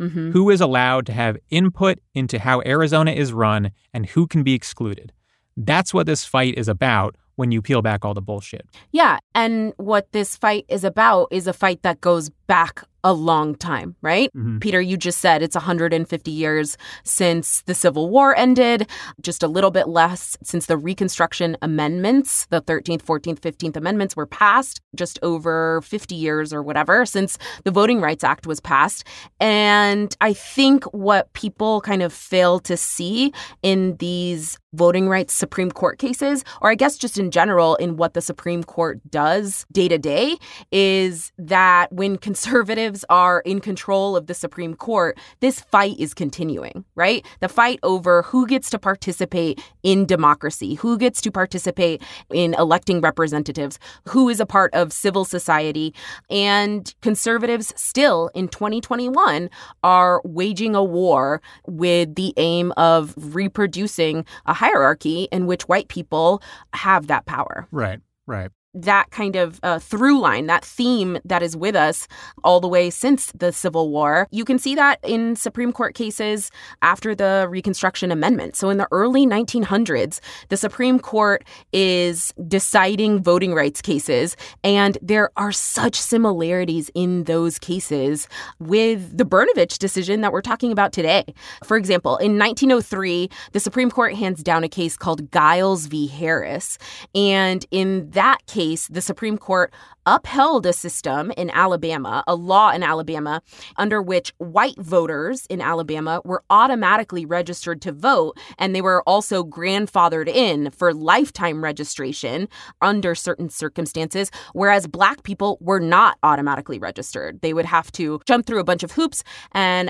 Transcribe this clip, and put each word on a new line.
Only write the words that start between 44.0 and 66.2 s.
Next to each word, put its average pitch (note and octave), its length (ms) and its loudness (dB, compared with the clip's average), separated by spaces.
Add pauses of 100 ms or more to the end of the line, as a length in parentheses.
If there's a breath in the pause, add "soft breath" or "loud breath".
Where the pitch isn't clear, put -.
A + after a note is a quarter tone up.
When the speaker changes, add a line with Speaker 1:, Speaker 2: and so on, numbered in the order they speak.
Speaker 1:
of D#3 120 -4
the F3 60 -6
Supreme E3 400 -8
Court, G3 440 -2 (220 loud breath)
this C4 200 2
fight G3+ 380 2
is D3+ 160 -6
continuing, D3+ 720 -6 (100)
right? F#3+ 320 0 (140)
The F#3 80 -2
fight A#3+ 340 0
over F3 400 2
who B3 240 0
gets C4 240 -2
to A3 80 -4
participate F#3 800 -4 (220 loud breath)
in F#3+ 240 4
democracy, D3 680 2
who A#3 220 -2
gets B3 260 0
to G#3 100 -4
participate F3+ 680 -2 (300 loud breath)
in E3+ 220 2
electing F3 460 2
representatives, D3+ 800 -2 (280 loud breath)
who B3+ 200 4
is A#3 100 -2
a G#3+ 80 0
part - 280 2
of E3+ 180 2
civil F#3+ 320 -2
society. D#3 680 -2 (380 loud breath)
And G3+ 720 0
conservatives A3+ 760 -2
still F#3+ 580 0
in F#3 140 -4
twenty G#3+ 320 -6
twenty-one B3 720 -2 (320 loud breath)
are F3+ 420 4
waging G3+ 520 -2
a G3 80 4
war D#3+ 580 0 (240 loud breath)
with E3+ 480 0
the F#3 220 -4
aim F3 400 0
of E3 400 4
reproducing E3+ 1080 -4 (220 loud breath)
a D#3+ 80 0
hierarchy D#3+ 800 2
in F3+ 140 0
which F3+ 160 -2
white F#3 260 0
people E3 520 0 (340 loud breath)